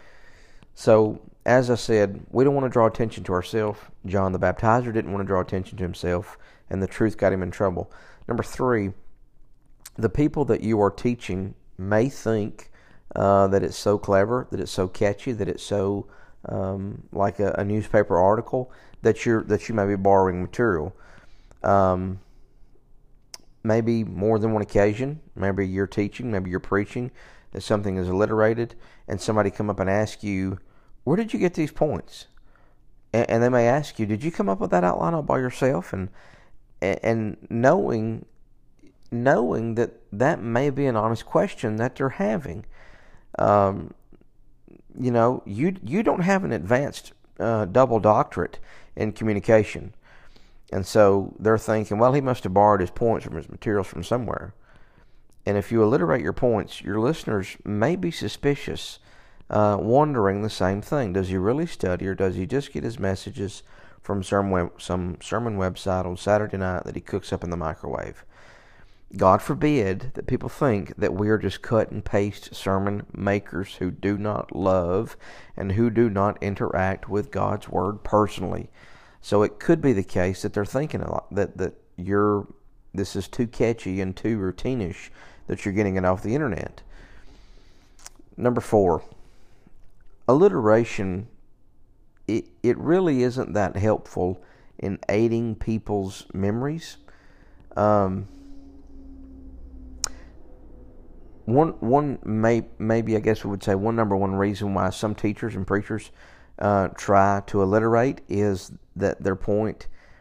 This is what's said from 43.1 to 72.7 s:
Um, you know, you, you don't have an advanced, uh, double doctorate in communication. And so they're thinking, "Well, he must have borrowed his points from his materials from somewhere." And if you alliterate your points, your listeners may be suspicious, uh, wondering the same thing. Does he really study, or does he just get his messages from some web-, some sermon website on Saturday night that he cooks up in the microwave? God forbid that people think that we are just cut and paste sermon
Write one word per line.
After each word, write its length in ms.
Um, 560
you 140
know, 340
you, 380
you 180
don't 200
have 200
an 100
advanced, 600
uh, 280
double 340
doctorate 580
in 160
communication. 800
And 120
so 540
they're 180
thinking, 420
"Well, 160
he 60
must 220
have 120
borrowed 260
his 100
points 360
from 100
his 120
materials 380
from 160
somewhere." 520
And 120
if 120
you 100
alliterate 420
your 100
points, 480
your 180
listeners 680
may 300
be 140
suspicious, 880
uh, 280
wondering 600
the 80
same 320
thing. 320
Does 160
he 80
really 300
study, 400
or 80
does 220
he 100
just 260
get 100
his 160
messages 640
from 220
some 280
web-, 280
some 420
sermon 380
website 480
on 100
Saturday 400
night 280
that 100
he 80
cooks 280
up 140
in 60
the 80
microwave? 640
God 240
forbid 720
that 120
people 220
think 480
that 160
we 160
are 80
just 240
cut 300
and 120
paste 520
sermon 580